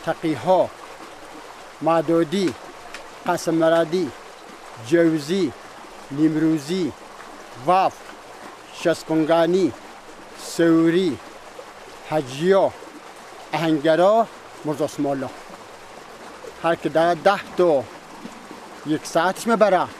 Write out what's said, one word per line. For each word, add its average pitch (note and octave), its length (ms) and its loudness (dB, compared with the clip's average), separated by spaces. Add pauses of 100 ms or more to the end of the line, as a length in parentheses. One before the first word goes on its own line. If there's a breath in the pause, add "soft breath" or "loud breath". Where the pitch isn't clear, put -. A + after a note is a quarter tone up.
تقیها، D#3 640 0 (1120)
معدودی، E3 720 2 (720)
قاسم E3+ 280 -2
مرادی، E3 580 2 (760)
جوزی، D#3+ 640 2 (600)
نیمروزی، D#3 800 2 (760)
وف، F3+ 260 4 (920)
شسپنگانی، E3 880 2 (720)
سوری، E3 760 4 (920)
حجیا، D#3 600 2 (840)
اهنگرا، D#3+ 760 4 (380)
مرزا D3 200 -2
اسمالا. C#3 440 -4 (1300)
هر E3 120 2
که D#3+ 140 -6
در E3 240 2
ده F3 260 2 (180)
تا D#3 260 4 (1000)
یک D3 200 -2
ساعتش F3+ 420 0
می‌بره. F#3+ 400 4 (120)